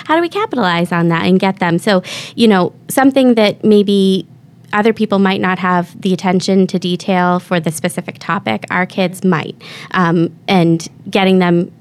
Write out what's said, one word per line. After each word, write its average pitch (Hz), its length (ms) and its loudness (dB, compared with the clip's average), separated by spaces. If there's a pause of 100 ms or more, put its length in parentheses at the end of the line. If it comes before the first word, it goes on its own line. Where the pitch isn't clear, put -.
how 311 140 -2
do 339 40 2
we 349 60 -2
capitalize 233 640 -2
on 170 160 0
that 170 180 0
and 185 140 4
get 190 200 -2
them?" 175 200 0
So, 190 240 0 (320)
you 226 140 4
know, 185 240 2 (160)
something 269 460 2
that 214 280 0
maybe 202 640 2 (460)
other 208 180 2
people 208 280 0
might 196 200 2
not 185 200 0
have 180 260 0 (160)
the 190 100 -2
attention 185 560 0
to 185 100 -4
detail 180 640 0
for 175 220 -4
the 165 100 -4
specific 160 480 -8
topic, 202 520 -6
our 185 140 -2
kids 185 380 -6
might. 180 320 -2 (360)
Um, 170 440 0 (140)
and 170 360 2 (240)
getting 190 300 2
them, 175 420 0